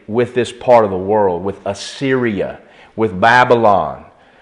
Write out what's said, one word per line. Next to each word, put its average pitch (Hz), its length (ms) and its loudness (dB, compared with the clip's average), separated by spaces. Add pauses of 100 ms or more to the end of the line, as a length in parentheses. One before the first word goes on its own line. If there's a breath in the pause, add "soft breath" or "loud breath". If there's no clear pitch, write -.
with 117 260 -4
this 120 180 -4
part 117 340 4
of 98 60 -4
the 92 60 -6
world, 95 460 -2
with 98 240 -10
Assyria, 113 920 -4 (360 soft breath)
with 98 260 -4
Babylon, 113 840 2 (360 soft breath)